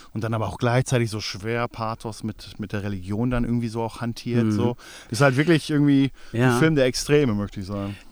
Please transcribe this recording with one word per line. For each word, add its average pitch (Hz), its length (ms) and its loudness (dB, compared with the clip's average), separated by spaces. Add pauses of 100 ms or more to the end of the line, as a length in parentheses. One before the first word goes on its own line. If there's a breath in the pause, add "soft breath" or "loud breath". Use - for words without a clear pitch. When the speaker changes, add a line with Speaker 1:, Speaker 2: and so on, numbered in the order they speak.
(120)
Speaker 1:
und 107 100 -6
dann 113 100 -2
aber 107 140 -2
auch 87 120 -8
gleichzeitig 120 520 2
so 107 100 -6
schwer 117 460 -4
Pathos 113 560 -8
mit, 104 380 -10
mit 104 120 -8
der 101 120 -4
Religion 101 460 -4
dann 120 120 0
irgendwie 117 240 0
so 113 160 -4
auch 110 180 -8
hantiert, 117 440 -2
Speaker 2:
Mhm. 110 80 2
Speaker 1:
so. 120 240 0 (340 loud breath)
Ist 110 120 0
halt 135 140 6
wirklich 151 340 2
irgendwie 143 420 4 (200 loud breath)
Speaker 2:
Ja. 123 220 4
Speaker 1:
ein - 60 2
Film 160 160 4
der 131 80 6
Extreme, 147 500 2
möchte 104 240 -4
ich 95 80 -8
sagen. 101 300 -6 (160)